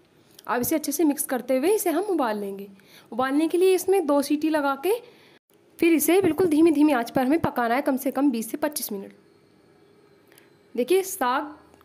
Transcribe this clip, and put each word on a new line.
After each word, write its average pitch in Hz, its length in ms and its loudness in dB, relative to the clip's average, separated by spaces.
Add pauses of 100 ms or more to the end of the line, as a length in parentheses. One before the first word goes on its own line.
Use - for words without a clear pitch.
(460)
अब 247 140 -2
इसे 247 140 -2
अच्छे 294 180 -4
से 349 120 0
मिक्स 285 220 0
करते 262 300 -2
हुए 269 120 0
इसे 392 220 0
हम 330 140 -2
उबाल 269 340 -2
लेंगे। 196 280 -10 (460)
उबालने 262 360 0
के 339 100 0
लिए 381 160 4
इसमें 370 320 2
दो 285 160 2
सीटी 302 260 0
लगा 285 260 0 (100)
के 381 80 0 (880)
फिर 339 140 4
इसे 330 280 4
बिल्कुल 370 260 2
धीमी 320 240 4
धीमी 302 220 4
आंच 233 180 -2
पर 262 160 0
हमें 302 120 2
पकाना 247 360 -2
है, 277 80 0
कम 277 140 0
से 262 140 -4
कम 277 200 2
बीस 226 200 -4
से - 60 -10
पच्चीस - 360 -6
मिनट। 202 200 -12 (1600)
देखिए, 294 280 0
साग 302 520 -4 (300)